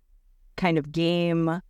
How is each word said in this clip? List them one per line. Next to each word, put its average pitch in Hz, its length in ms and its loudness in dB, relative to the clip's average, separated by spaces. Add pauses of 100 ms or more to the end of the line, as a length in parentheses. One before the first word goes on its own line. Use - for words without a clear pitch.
(580)
kind 165 200 2
of 147 140 -4
game 170 800 0